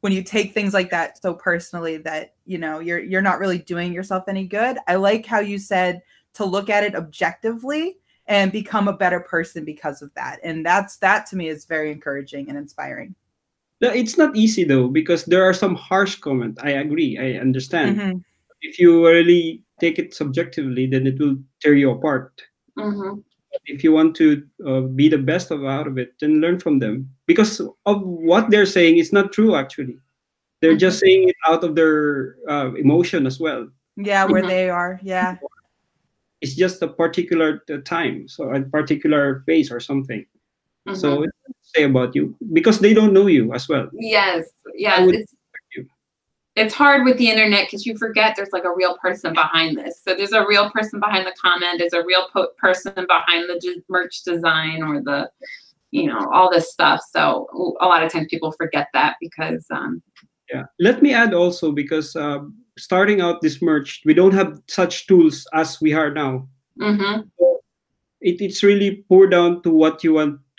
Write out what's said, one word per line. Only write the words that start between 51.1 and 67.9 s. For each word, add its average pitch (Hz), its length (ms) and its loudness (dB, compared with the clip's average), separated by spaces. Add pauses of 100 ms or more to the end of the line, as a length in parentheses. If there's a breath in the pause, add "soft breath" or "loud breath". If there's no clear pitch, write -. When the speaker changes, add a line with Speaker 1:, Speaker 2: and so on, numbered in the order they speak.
Speaker 3:
the 185 120 -8
comment. 175 380 0
There's 175 160 -2
a 170 100 -2
real 185 300 0
po-, 185 240 -2
person 185 360 -2 (120)
behind 175 440 0
the 175 100 -6
de-, 175 280 -8
merch 180 360 -6
design 160 580 -2
or 151 200 -4
the, 143 280 -6 (640 loud breath)
you - 160 -2
know, 220 260 -4
all 185 160 6
this - 220 0
stuff. 151 300 0 (100)
So 156 360 0 (340)
a 180 40 4
lot 170 180 4
of 160 80 -2
times 160 200 -4
people 160 220 -6
forget 151 400 -4
that 139 280 0
because, 160 500 -8
um, 165 300 -8 (500)
Speaker 2:
Yeah. 135 120 -8 (160)
Let 190 240 4
me 285 100 6
add 233 220 2
also 175 360 0
because, 147 440 -6
uh, 147 240 -6 (400)
starting 196 420 2
out 170 200 -2
this 151 200 -2
merch, 151 440 -2
we 156 100 6
don't 190 180 8
have 190 340 0
such - 380 -4
tools 160 480 4
as 156 260 -2
we 156 140 2
are 156 180 2
now. 135 360 -6 (340)
Speaker 3:
Mm-hmm. 208 400 0 (160)
Speaker 2:
So 175 220 2 (600)